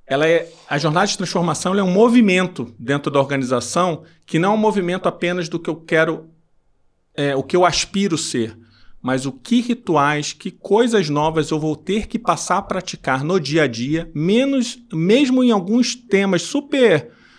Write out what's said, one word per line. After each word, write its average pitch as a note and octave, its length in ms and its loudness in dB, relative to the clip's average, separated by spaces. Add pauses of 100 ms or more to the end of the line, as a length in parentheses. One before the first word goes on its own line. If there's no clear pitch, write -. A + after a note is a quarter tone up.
ela C#3 220 0
é, E3 220 2 (200)
a C#3+ 100 -2
jornada D#3+ 280 0
de G3 100 -4
transformação, F3 560 -2
ela G3+ 80 0
é G3 40 0
um F3+ 80 0
movimento F#3 840 4
dentro C#3+ 320 -4
da C#3 120 2
organização, C#3 840 -2 (240)
que - 100 -4
não F3+ 140 2
é G#3+ 40 2
um A3 40 0
movimento F#3 500 0
apenas F3 400 -4
do E3 120 -6
que E3+ 100 -6
eu D#3 60 -4
quero, D#3+ 500 -2 (880)
é, C#3+ 220 -2
o C#3 80 -2
que - 120 -4
eu F3+ 80 4
aspiro F3+ 540 0
ser, A2 400 -6 (420)
mas C3 260 -4
o C#3 60 -6
que - 280 0
rituais, D3+ 720 0
que - 180 -12
coisas A3 580 2
novas D3+ 420 0
eu D#3 100 -2
vou D#3 160 -2
ter G#3 320 -4
que G#3+ 100 -4
passar F3 400 -2
a G3+ 40 -4
praticar D#3+ 600 -4
no F3 160 0
dia D3+ 240 0
a D3 60 2
dia, C3 440 -4
menos, A#3+ 640 0 (160)
mesmo B3+ 520 2
em A#3+ 80 4
alguns G#3+ 420 0
temas G3 480 0
super B3+ 680 0 (280)